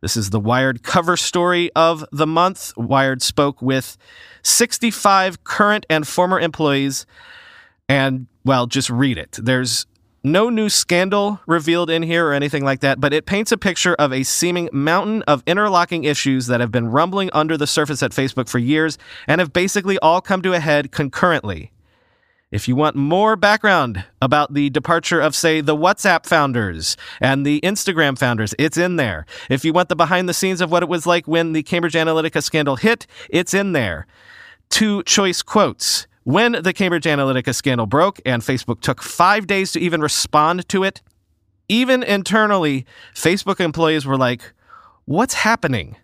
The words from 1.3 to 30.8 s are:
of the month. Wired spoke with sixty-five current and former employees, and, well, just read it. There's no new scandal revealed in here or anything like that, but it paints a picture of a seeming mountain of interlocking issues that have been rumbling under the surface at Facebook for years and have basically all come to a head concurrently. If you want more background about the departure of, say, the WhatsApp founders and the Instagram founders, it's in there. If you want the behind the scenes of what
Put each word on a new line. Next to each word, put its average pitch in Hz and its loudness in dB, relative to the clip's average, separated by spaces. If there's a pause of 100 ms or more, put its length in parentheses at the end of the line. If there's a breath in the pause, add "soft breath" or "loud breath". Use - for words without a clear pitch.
of 160 2
the 151 0
month. 170 0
Wired 131 0
spoke 143 -2
with 131 -2 (440 loud breath)
sixty-five 196 0
current 208 0
and 156 0
former 180 0
employees, 139 -2 (840 loud breath)
and, 135 0 (180)
well, 127 2
just 131 -4
read 123 0
it. - -14
There's 123 -2 (400)
no 180 2
new 220 0
scandal 196 0
revealed 165 0
in 165 0
here 165 0
or 147 0
anything 143 -2
like 135 0
that, 135 0
but 135 0
it 151 -2
paints 208 -2
a 214 0
picture 180 0
of 143 2
a 131 -2
seeming 170 -2
mountain 190 0
of 143 0
interlocking 175 2
issues 135 0
that 120 0
have 120 -2
been 117 0
rumbling 185 0
under 156 0
the 147 0
surface 147 -2
at 131 -2
Facebook 135 -4
for 127 -2
years 151 0 (300 loud breath)
and 151 2
have 170 0
basically 190 0
all 170 2
come 190 -2
to 185 0
a 175 2
head 147 0
concurrently. 135 -2 (800)
If - -4
you 127 2
want 147 2
more 185 2
background 180 2 (160)
about 143 2
the 143 0
departure 165 0
of, 151 0
say, 160 2
the 151 0
WhatsApp 180 2
founders 120 0 (240 loud breath)
and 135 2
the 147 2
Instagram 165 0
founders, 113 -2
it's 151 0
in 175 0
there. 98 -2 (240 loud breath)
If 131 -2
you 160 0
want 180 2
the 175 -2
behind 180 2
the 175 -2
scenes 190 -2
of 175 -2
what 175 2